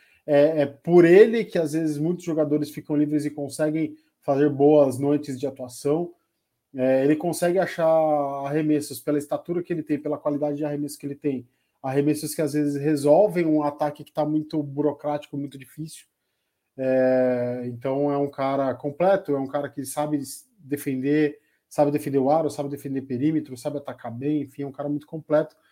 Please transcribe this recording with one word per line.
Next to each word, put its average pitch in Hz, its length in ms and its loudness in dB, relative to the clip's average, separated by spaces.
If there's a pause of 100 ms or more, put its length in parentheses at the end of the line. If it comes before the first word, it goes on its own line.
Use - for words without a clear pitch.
(240)
É, 151 380 4
é 139 40 0
por 170 380 6
ele 220 400 8
que, - 140 -6
às 156 140 -2
vezes, 156 260 -2
muitos 170 260 -4
jogadores 151 460 -2
ficam 151 240 -8
livres 147 300 0
e 147 60 -4
conseguem 151 680 -6 (240)
fazer 143 300 2
boas 139 500 4
noites 143 400 -2
de 139 80 -4
atuação. 143 640 -4 (640)
É, 131 260 2
ele 147 140 4
consegue 175 420 -2
achar 170 300 0 (580)
arremessos 151 540 0
pela 147 180 0
estatura 156 460 -6
que - 80 -6
ele 160 100 -4
tem, 151 160 -4
pela 147 200 -6
qualidade 147 400 -2
de 151 60 -4
arremesso 147 340 -6
que - 80 -10
ele 139 80 -8
tem, 135 340 -4 (340)
arremessos 143 520 0
que 170 80 -2
às 143 100 -2
vezes 147 240 0
resolvem 156 680 4
um 151 160 2
ataque 147 420 -4
que - 80 -20
tá 151 140 -2
muito 151 360 -2
burocrático, 147 720 -4
muito 143 220 -8
difícil. 151 480 -16 (720)
É... 127 880 0
então 135 460 -2
é 143 60 0
um 143 100 0
cara 135 460 -2
completo, 170 580 0
é 139 60 0
um 135 80 -4
cara 143 240 -6
que 139 140 -10
sabe 147 340 -4
s-, - 260 -10 (140)
defender, 143 800 -2 (300)
sabe 147 220 2
defender 147 280 -2
o 135 120 2
aro, 156 200 2
sabe 143 180 -6
defender 139 340 -8
perímetro, 135 540 -4
sabe 143 220 -8
atacar 120 340 -12
bem, 143 300 -4
enfim, - 200 -12
é 139 40 -8
um 131 60 -10
cara 147 160 -8
muito 147 180 -6
completo. 156 500 -2 (160)